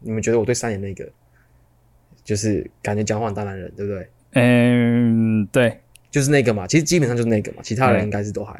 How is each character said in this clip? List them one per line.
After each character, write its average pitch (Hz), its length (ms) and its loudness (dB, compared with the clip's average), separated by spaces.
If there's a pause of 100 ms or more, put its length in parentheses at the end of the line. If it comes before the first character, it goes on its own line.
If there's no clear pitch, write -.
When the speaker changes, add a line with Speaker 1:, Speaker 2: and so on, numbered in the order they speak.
Speaker 1:
你 - 120 -8
们 110 100 -4
觉 113 80 0
得 117 80 4
我 107 60 2
对 120 100 0
三 120 160 -4
年 101 80 -6
那 98 140 -8
个， - 160 -12 (1120)
就 107 140 -4
是 101 340 -2 (120)
感 104 120 -4
觉 107 80 -2
讲 104 160 -2
话 117 100 -4
很 101 60 -6
大 104 80 -6
男 98 160 -8
人， 90 160 -14
对 101 120 -8
不 101 60 -6
对？ 92 160 -10 (240)
Speaker 2:
嗯， 120 1120 4
对。 117 320 2 (320)
Speaker 1:
就 143 100 0
是 135 100 0
那 143 120 6
个 113 100 2
嘛， 98 140 -4
其 143 100 0
实 165 60 4
基 156 160 2
本 139 100 2
上 120 80 -2
就 120 60 0
是 117 60 0
那 107 120 4
个 - 120 -8
嘛， - 100 -20
其 - 120 -6
他 127 160 2
人 98 120 4
应 107 80 -4
该 104 120 -4
是 104 100 -8
都 107 120 -8
还 - 160 -14